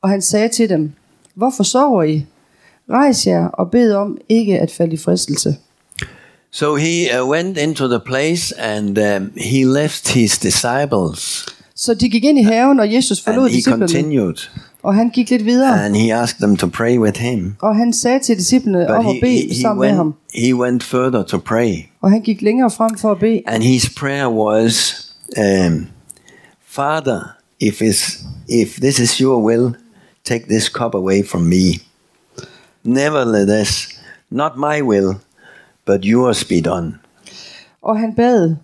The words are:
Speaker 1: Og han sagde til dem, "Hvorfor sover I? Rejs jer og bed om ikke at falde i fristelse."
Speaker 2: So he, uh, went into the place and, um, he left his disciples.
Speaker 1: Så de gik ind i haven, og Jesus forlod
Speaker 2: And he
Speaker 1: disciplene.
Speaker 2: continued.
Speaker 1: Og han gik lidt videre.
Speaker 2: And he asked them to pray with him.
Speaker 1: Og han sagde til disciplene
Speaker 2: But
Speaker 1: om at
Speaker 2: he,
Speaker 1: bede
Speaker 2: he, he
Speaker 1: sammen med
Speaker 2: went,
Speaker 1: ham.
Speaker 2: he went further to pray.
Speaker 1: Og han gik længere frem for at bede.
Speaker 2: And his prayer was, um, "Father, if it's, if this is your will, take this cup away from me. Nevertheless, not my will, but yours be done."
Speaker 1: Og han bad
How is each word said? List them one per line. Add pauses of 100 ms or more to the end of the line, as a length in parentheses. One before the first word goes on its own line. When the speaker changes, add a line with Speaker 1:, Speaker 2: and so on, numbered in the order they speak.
Speaker 1:
Og
han
sagde
til
dem, (420)
"Hvorfor
sover
I? (640)
Rejs
jer
og
bed
om (100)
ikke
at
falde
i
fristelse." (960)
Speaker 2:
So
he,
uh,
went
into
the
place
and,
um,
he
left
his
disciples. (280)
Speaker 1:
Så
de
gik
ind
i
haven,
og
Jesus
forlod
Speaker 2:
And
he
Speaker 1:
disciplene.
Speaker 2:
continued. (480)
Speaker 1:
Og
han
gik
lidt
videre.
Speaker 2:
And
he
asked
them
to
pray
with
him.
Speaker 1:
Og
han
sagde
til
disciplene (100)
Speaker 2:
But
Speaker 1:
om
at
Speaker 2:
he,
Speaker 1:
bede (100)
Speaker 2:
he,
he
Speaker 1:
sammen
med
Speaker 2:
went,
Speaker 1:
ham. (200)
Speaker 2:
he
went
further
to
pray. (260)
Speaker 1:
Og
han
gik
længere
frem
for
at
bede.
Speaker 2:
And
his
prayer
was, (440)
um, (840)
"Father, (260)
if
it's, (240)
if
this
is
your
will, (500)
take
this
cup
away
from
me. (1200)
Nevertheless, (420)
not
my
will, (720)
but
yours
be
done." (880)
Speaker 1:
Og
han
bad